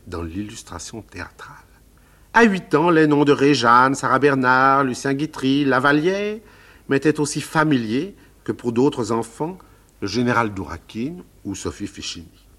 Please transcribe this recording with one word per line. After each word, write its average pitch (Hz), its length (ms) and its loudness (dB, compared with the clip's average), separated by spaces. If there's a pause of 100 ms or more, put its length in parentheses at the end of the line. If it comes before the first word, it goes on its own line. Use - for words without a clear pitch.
dans 87 160 -10
l'illustration 104 800 -12
théâtrale. - 540 -18 (760)
À 233 120 6
huit 190 320 0
ans, 165 140 4
les 156 180 6
noms 147 160 4
de 143 80 4
Réjeanne, 127 640 4
Sarah 127 240 0
Bernard, 135 640 4
Lucien 135 300 -4
Guitry, 139 500 -2
Lavallière 151 720 0 (500)
m'étaient 147 300 0
aussi 147 220 -4
familiers 143 720 -2 (300)
que - 80 -6
pour 120 180 -6
d'autres 123 400 0
enfants, 147 480 -6 (420)
le 104 60 -8
général 113 480 -2
Dourakine 110 720 -12 (200)
ou 98 120 -10
Sophie 95 320 -10
Fichini. - 580 -18 (120)